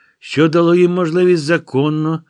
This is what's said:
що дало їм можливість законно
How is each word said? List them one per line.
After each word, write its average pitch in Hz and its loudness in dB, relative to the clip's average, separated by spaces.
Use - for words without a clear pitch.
що 156 0
дало 170 2
їм 175 2
можливість 175 0
законно 156 -2